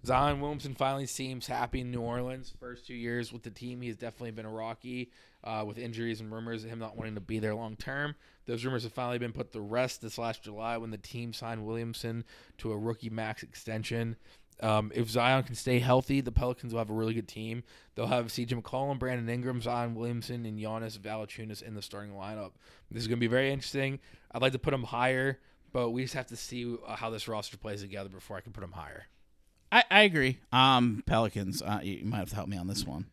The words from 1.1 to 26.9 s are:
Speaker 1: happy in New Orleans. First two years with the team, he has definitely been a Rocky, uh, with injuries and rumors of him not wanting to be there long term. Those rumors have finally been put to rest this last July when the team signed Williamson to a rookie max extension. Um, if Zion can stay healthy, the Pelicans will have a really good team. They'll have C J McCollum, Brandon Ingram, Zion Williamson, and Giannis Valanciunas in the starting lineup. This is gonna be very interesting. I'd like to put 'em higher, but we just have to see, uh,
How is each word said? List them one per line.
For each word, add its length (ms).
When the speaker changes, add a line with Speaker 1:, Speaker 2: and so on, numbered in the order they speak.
Speaker 1:
happy 340
in 100
New 80
Orleans. 600
First 260
two 60
years 400
with 100
the 60
team, 320
he 80
has 80
definitely 340
been 140
a 60
Rocky, 600
uh, 240
with 100
injuries 440
and 100
rumors 320
of 60
him 100
not 160
wanting 200
to 60
be 180
there 160
long 200
term. 400
Those 180
rumors 200
have 100
finally 240
been 160
put 180
to 80
rest 420
this 160
last 260
July 340
when 140
the 60
team 360
signed 320
Williamson 580
to 120
a 60
rookie 320
max 340
extension. 720
Um, 340
if 140
Zion 340
can 120
stay 240
healthy, 420
the 100
Pelicans 420
will 60
have 100
a 40
really 200
good 140
team. 360
They'll 120
have 240
C 140
J 100
McCollum, 440
Brandon 300
Ingram, 320
Zion 320
Williamson, 520
and 120
Giannis 400
Valanciunas 640
in 140
the 60
starting 320
lineup. 400
This 120
is 60
gonna 120
be 80
very 240
interesting. 480
I'd 100
like 120
to 60
put 140
'em 100
higher, 560
but 180
we 120
just 120
have 120
to 80
see, 400
uh, 80